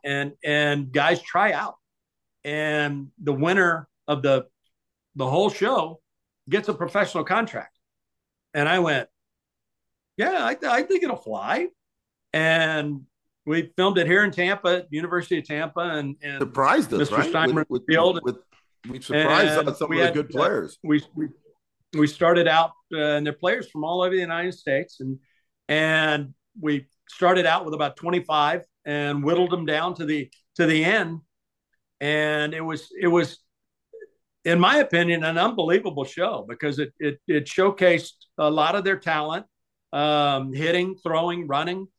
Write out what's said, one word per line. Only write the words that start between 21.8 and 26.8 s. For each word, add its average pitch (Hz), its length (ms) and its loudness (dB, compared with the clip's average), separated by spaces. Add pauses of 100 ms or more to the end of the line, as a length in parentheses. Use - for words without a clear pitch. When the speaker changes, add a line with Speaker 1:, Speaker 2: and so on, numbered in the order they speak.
Speaker 1:
we 151 140 4
started 170 420 2
out, 165 220 4 (220)
uh, 160 40 -6
and 147 280 0
they're 147 60 -2
players 196 400 -2
from 151 140 -8
all 180 160 -2
over 185 120 0
the 185 60 0
United 170 340 -4
States, - 460 -4
and, 135 180 -8 (520)
and 156 640 0 (260)
we 147 280 -2 (200)